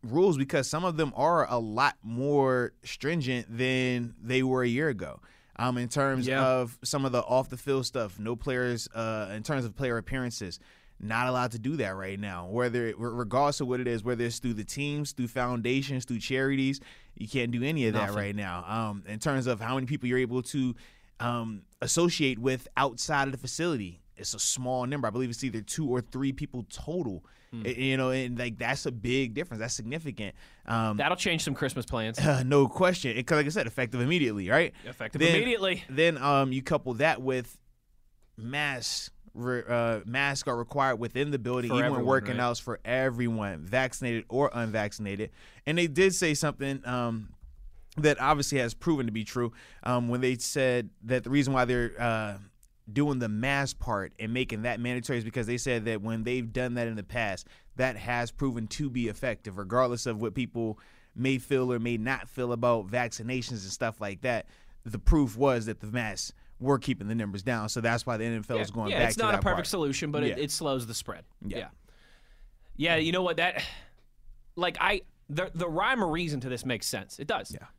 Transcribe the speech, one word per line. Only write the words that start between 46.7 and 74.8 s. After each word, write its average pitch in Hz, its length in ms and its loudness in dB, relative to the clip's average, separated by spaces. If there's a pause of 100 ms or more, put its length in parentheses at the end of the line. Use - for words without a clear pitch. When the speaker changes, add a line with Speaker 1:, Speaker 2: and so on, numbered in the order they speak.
Speaker 1:
um, 120 460 -2 (640)
that 147 240 4
obviously 139 380 2
has 117 160 0
proven 143 320 0
to 110 60 -2
be 110 120 -2
true, 120 280 -2 (320)
um, 120 240 0
when 123 120 0
they 127 160 4
said 123 540 2 (140)
that 123 200 0
the 123 60 -4
reason 139 240 6
why 127 100 6
they're, 120 340 2
uh, 110 360 0 (580)
doing 143 280 2
the 117 80 0
mask 135 500 0
part 101 400 -2
and 110 160 -4
making 123 280 -2
that 117 180 -2
mandatory 123 380 -2
is 113 60 -4
because 117 220 -4
they 120 100 0
said 117 300 0
that 110 160 -2
when 113 220 -2
they've 120 280 -2
done 127 220 -2
that 120 140 0
in 113 80 -4
the 107 60 -6
past, 104 440 -4 (300)
that 127 200 0
has 120 340 -2
proven 117 360 -2
to 139 240 -4
be 120 180 -2
effective, 107 480 -6
regardless 120 480 0
of 113 160 -2
what 107 140 -2
people 117 440 -2 (360)
may 131 240 2
feel 127 340 2
or 120 60 0
may 120 180 0
not 113 320 -2
feel 123 240 -2
about 117 360 2
vaccinations 120 600 -4
and 117 100 -6 (120)
stuff - 280 -2
like 98 220 -6
that. 120 240 -2 (380)
The 110 140 -6
proof 135 380 6
was 123 300 4
that 110 140 -6
the 107 60 -10
masks 107 460 -4 (260)
were 135 200 4
keeping 107 300 -2
the 113 60 -2
numbers 101 280 -2
down, 110 260 -2
so 117 120 -4
that's 117 260 2
why 120 100 -2
the 110 80 -2
N 117 140 -2
F 107 120 -8
L 120 60 0
Speaker 2:
Yeah, 107 60 0
Speaker 1:
is 101 80 -6
going 107 200 -2
Speaker 2:
yeah, - 80 0
Speaker 1:
back 117 100 4
Speaker 2:
it's 110 80 0
Speaker 1:
to 226 60 0
Speaker 2:
not 214 100 4
Speaker 1:
that 202 80 2
Speaker 2:
a - 20 2
perfect 185 140 2
Speaker 1:
part. 175 120 -2
Speaker 2:
solution, 151 420 -2
but 147 140 0
it, 131 140 0
Speaker 1:
Yeah. 147 60 -2
Speaker 2:
it 143 60 -4
slows 135 360 -2
the 113 80 -10
spread. - 300 -8 (200)
Speaker 1:
Yeah. 104 140 -6
Speaker 2:
Yeah. 101 100 -8 (1080)
Yeah, 165 200 4
you 160 160 4
know 185 100 4
what? 175 140 2
That, 170 260 2 (920)
like, 170 240 0